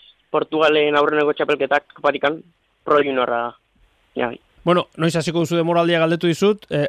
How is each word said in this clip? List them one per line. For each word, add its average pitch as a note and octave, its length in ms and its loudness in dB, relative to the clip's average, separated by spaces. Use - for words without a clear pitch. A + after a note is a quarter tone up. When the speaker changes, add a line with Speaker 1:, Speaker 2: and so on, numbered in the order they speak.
Speaker 1:
Portugalen D3+ 680 2
aurreneko D3+ 380 2
txapelketak C#3+ 680 -2
Parikan, C#3+ 380 -2
Pro D3 180 2
Juniorra, B2 460 -2
ja. B2 140 -4
Speaker 2:
Bueno, E3+ 220 0
noiz D#3+ 160 0
hasiko E3 300 -2
duzu E3+ 140 -2
demoraldia E3+ 440 0
galdetu E3 240 0
dizut, G3 440 0
eh, C#3+ 180 -2